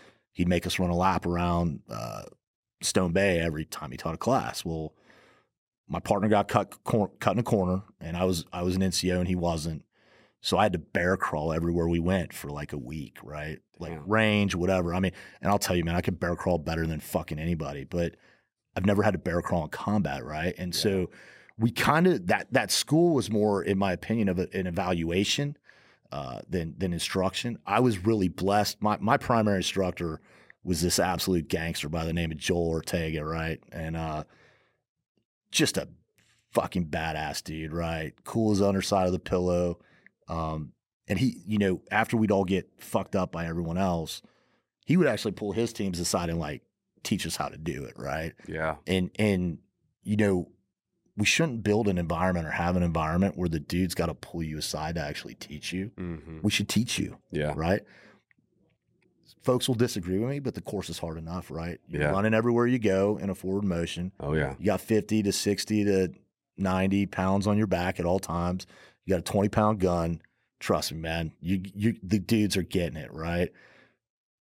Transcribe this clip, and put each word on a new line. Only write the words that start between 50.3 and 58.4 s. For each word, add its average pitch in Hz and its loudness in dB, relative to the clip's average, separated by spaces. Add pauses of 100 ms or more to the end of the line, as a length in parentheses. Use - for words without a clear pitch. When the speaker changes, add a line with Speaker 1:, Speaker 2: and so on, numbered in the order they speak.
Speaker 1:
we 104 0
shouldn't 131 2
build 104 4
an 90 2
environment 85 0
or - -6
have 87 2
an 90 4
environment 95 2
where 175 0
the 80 -2
dude's 90 0
gotta 82 0
pull - -10
you 78 -6
aside 76 -6
to 82 -4
actually - -10
teach - -12
you. 95 -6
Speaker 2:
Mm-hmm. 82 -10
Speaker 1:
We 104 2
should 104 0
teach - 0
you, - -6 (140)
Speaker 2:
Yeah. 73 -2
Speaker 1:
right? 87 2 (1600)